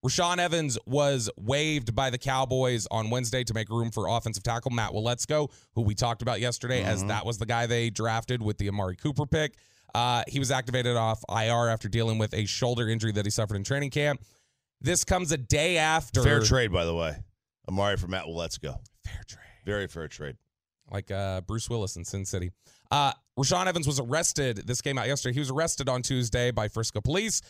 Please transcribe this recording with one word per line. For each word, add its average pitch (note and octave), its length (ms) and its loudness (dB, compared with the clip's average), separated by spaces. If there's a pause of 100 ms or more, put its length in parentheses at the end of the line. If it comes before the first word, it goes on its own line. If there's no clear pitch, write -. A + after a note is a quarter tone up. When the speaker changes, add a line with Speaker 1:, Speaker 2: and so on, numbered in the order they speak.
Speaker 1:
Rashaan F3 340 2
Evans D#3+ 480 0
was C3+ 500 2
waived C#3 580 0
by C3 160 2
the B2 80 -4
Cowboys C3 720 0
on A2 200 -2
Wednesday B2 340 -2
to A#2 100 -4
make A2 140 -2
room A#2 220 0
for G#2+ 180 -2
offensive G#2+ 340 -2
tackle A#2 280 -2
Matt A#2 220 -2
Waletzko, A#2+ 580 0 (240)
who A#2 80 2
we G#2+ 120 2
talked A#2 280 0
about A2+ 180 0
yesterday, B2 420 -2
as F#2+ 180 0
Speaker 2:
Mm-hmm. G2 80 -2
Speaker 1:
that G#2 180 -2
was A2 120 -4
the A2+ 80 -4
guy A#2 200 0
they A#2 240 2
drafted A2+ 520 -2
with G#2 160 -2
the G2+ 100 -2
Amari F#2+ 280 -2
Cooper D3 300 -2
pick. D#3 300 0 (380)
Uh, A#2+ 320 2
he B2 120 -2
was C3 120 0
activated B2 460 0
off A2+ 320 0
I A2+ 220 0
R A#2 180 4
after A2 200 0
dealing A2+ 300 2
with G#2+ 160 0
a G#2+ 120 0
shoulder A#2+ 420 0
injury A2+ 240 0
that G2+ 140 0
he G#2 40 0
suffered G#2+ 260 0
in G2 80 -2
training C#3 260 -2
camp. C#3+ 320 0 (580)
This E3+ 240 2
comes F3+ 280 2
a E3 60 2
day D3+ 400 2
after D#3 440 2
Speaker 2:
Fair - 180 8
trade, A2 320 4
by E2+ 140 2
the E2 80 0
way. D#2+ 220 0 (520)
Amari G2 300 0
for F2 100 -4
Matt F#2 160 -4
Waletzko. E2 540 -6 (260)
Speaker 1:
Fair - 240 -10
trade. - 160 -20 (220)
Speaker 2:
Very G2+ 200 -2
fair D#2+ 220 -10
trade. C#2+ 280 -10 (540)
Speaker 1:
Like, G2 200 -8
uh, F#2+ 320 -4
Bruce G#2+ 260 -6
Willis A2 280 -4
in F2 80 -10
Sin G2 200 -6
City. F2+ 260 -4 (400)
Uh, C#3+ 220 2 (260)
Rashaan F3+ 280 2
Evans E3+ 200 0
was C#3 140 0
arrested. C3 680 0
This G2+ 140 -2
came C#3 180 -2
out A2+ 80 0
yesterday. C3 280 0
He C3 60 0
was C#3 100 -2
arrested D3 380 0
on B2+ 140 0
Tuesday B2 480 2
by A2 180 -2
Frisco A2+ 320 -4
police F#3 500 0